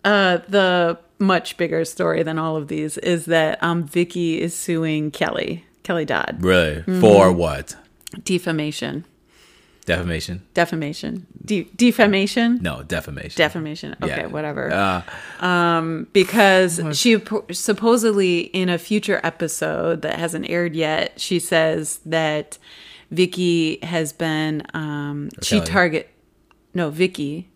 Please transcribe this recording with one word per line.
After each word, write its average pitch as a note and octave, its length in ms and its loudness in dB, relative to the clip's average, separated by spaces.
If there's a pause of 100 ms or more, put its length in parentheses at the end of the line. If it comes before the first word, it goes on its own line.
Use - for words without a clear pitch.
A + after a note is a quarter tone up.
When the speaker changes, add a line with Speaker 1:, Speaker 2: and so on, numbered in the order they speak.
Speaker 1:
uh, G3 360 4 (100)
the F3+ 500 4 (200)
much F#3+ 400 0
bigger D#3+ 260 0
story E3 380 -2
than D#3+ 160 -2
all D#3+ 180 -2
of D3 120 -6
these D#3 300 -6
is E3+ 280 -2
that, D#3+ 360 2
um, E3+ 220 0
Vicky F3 560 -2
is E3+ 160 -4
suing D#3 540 -2
Kelly, - 560 -4 (160)
Kelly E3+ 240 -2
Dodd. F2 340 -2
Speaker 2:
Really? F2 360 4
Speaker 1:
Mm-hmm. F3+ 260 -2
Speaker 2:
For G2 280 10
what? D#2 460 -2 (480)
Speaker 1:
Defamation. D3+ 800 -4 (800)
Speaker 2:
Defamation? F2 580 -4 (120)
Speaker 1:
Defamation. E3+ 720 -4 (180)
De-, F#3+ 200 -2 (100)
defamation? A#3 880 2
Speaker 2:
No, D2 220 -6
defamation. - 520 -8
Speaker 1:
Defamation. D#3 640 -2
Okay, D#3 200 -4
Speaker 2:
Yeah. - 60 -6
Speaker 1:
whatever. C#3+ 460 -6
Speaker 2:
Uh, F#2 300 0 (420)
Speaker 1:
Um, E3+ 680 0
because F#3 680 4
Speaker 2:
what? D3+ 140 -2
Speaker 1:
she A3 240 6
po-, - 320 -6
supposedly G#3 920 2
in F#3 260 -2
a F3 100 0
future G#3 460 0
episode D#3+ 800 -2
that D#3 180 -4
hasn't E3 280 -6
aired E3+ 280 -2
yet, D#3 440 -2
she F3 200 -2
says D#3+ 680 0
that D#3 520 -2 (520)
Vicky E3+ 720 0
has E3 300 -4
been, D#3 500 -2 (100)
um, D3 640 -6
Speaker 2:
Or - 60 -12
Speaker 1:
she - 140 0
Speaker 2:
Kelly. E3+ 100 0
Speaker 1:
target, E3+ 440 0 (640)
no, E3+ 160 0
Vicky. D#3+ 640 -2